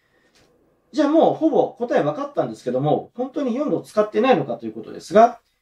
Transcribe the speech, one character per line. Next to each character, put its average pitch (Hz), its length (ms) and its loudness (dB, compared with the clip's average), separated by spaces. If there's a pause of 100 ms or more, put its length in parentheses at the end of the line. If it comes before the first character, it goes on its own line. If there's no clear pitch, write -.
(920)
じ 285 100 0
ゃ 285 40 2
あ - 20 0
も 294 220 4
う - 20 -2
ほ 311 160 0
ぼ 196 280 0
答 240 220 -2
え - 40 0
分 147 100 -2
か 285 120 -8
っ - 80 -14
た 160 100 -2
ん 120 60 -4
で 110 60 -10
す - 80 -20
け 123 80 -4
ど 127 80 -2
も、 147 360 -2
本 254 160 -6
当 302 100 -6
に 240 140 -4
四 285 140 -4
路 165 160 -2
使 - 160 -2
っ 208 80 0
て 214 120 0
な 262 100 4
い 208 60 4
の 143 80 -4
か 117 100 -6
と 117 100 -16
い 110 40 -8
う - 40 -14
こ 113 80 -14
と - 120 -16
で - 80 -14
す - 120 -14
が、 233 280 6 (200)